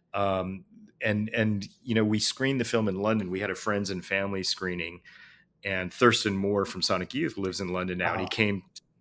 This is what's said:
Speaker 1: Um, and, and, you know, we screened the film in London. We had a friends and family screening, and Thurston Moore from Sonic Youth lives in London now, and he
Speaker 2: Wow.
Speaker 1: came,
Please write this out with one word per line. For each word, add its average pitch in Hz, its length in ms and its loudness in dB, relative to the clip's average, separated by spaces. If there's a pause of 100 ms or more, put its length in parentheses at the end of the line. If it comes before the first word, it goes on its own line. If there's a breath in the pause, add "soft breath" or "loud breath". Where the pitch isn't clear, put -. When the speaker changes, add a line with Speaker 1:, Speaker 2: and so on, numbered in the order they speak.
(140)
Speaker 1:
Um, 95 500 0 (380)
and, 107 320 2
and, 107 320 2 (160)
you 117 120 -2
know, 110 100 6
we 107 160 2
screened 131 400 0
the 117 40 0
film 113 220 2
in 95 140 0
London. 104 320 0
We 95 80 -2
had 101 100 -2
a 92 60 -4
friends 101 340 -2
and 92 140 -6
family 98 400 -2
screening, 87 560 -6 (640 loud breath)
and 92 280 -4
Thurston 107 440 4
Moore 98 300 0
from 92 160 -8
Sonic 92 320 -2
Youth 147 220 -4
lives 95 240 -4
in 92 120 -4
London 90 260 -4
now, 87 140 0
and 92 80 -2
he 95 40 -2
Speaker 2:
Wow. 90 60 -4
Speaker 1:
came, 101 320 2 (380)